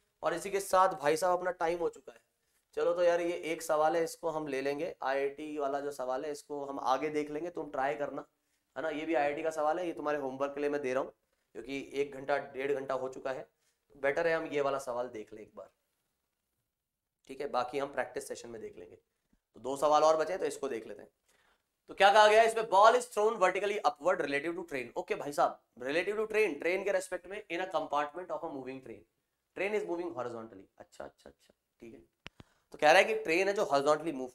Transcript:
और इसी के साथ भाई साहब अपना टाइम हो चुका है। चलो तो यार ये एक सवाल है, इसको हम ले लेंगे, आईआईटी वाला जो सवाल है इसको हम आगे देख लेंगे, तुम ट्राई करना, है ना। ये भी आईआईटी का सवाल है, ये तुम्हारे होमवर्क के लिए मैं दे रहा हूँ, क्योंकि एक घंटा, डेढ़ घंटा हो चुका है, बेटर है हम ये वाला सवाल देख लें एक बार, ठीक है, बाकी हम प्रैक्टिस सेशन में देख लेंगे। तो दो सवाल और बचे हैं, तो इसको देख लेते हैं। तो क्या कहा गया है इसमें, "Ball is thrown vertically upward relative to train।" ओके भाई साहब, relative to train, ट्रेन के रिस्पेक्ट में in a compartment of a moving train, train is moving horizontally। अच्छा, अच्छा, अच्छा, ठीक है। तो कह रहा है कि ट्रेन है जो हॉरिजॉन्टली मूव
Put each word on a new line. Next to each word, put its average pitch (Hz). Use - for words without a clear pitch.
और 160
इसी 170
के 196
साथ 185
भाई 147
साहब 180
अपना 180
टाइम 175
हो 165
चुका 139
है। -
चलो 165
तो 180
यार 175
ये 170
एक 160
सवाल 156
है, 165
इसको 160
हम 156
ले 135
लेंगे, 143
आईआईटी 143
वाला 139
जो 143
सवाल 131
है 156
इसको 143
हम 135
आगे 135
देख 147
लेंगे, 156
तुम 156
ट्राई 139
करना, 143
है 139
ना। 160
ये 151
भी 165
आईआईटी 147
का 160
सवाल 156
है, 180
ये 165
तुम्हारे 147
होमवर्क 135
के 147
लिए 143
मैं 143
दे 127
रहा 135
हूँ, -
क्योंकि 131
एक 139
घंटा, 139
डेढ़ 135
घंटा 135
हो 127
चुका 139
है, 147
बेटर 143
है 165
हम 156
ये 143
वाला 139
सवाल 123
देख 107
लें 110
एक 95
बार, 95
ठीक 135
है, 143
बाकी 127
हम 139
प्रैक्टिस 131
सेशन 120
में 113
देख 104
लेंगे। 90
तो -
दो 127
सवाल 151
और 156
बचे 156
हैं, 185
तो 165
इसको 135
देख 117
लेते 104
हैं। -
तो 156
क्या 196
कहा 214
गया 214
है 220
इसमें, 220
"Ball 214
is 240
thrown 214
vertically 190
upward 165
relative 147
to 185
train।" 127
ओके 175
भाई 135
साहब, 151
relative 170
to 220
train, 214
ट्रेन 180
के 196
रिस्पेक्ट 180
में 202
in 170
a 185
compartment 147
of 156
a 160
moving 135
train, 110
train 202
is 185
moving 170
horizontally। 113
अच्छा, -
अच्छा, -
अच्छा, -
ठीक 117
है। 135
तो -
कह 151
रहा 175
है 202
कि 220
ट्रेन 185
है 202
जो 202
हॉरिजॉन्टली 147
मूव 131